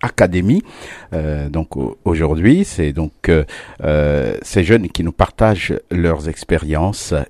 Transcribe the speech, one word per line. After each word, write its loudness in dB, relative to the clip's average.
Academy. 2
Euh, -4
donc -6
au-, -6
aujourd'hui, 2
c'est -2
donc, -4
euh, 6
euh, 0
ces 0
jeunes 4
qui -6
nous 0
partagent 0
leurs 0
expériences -2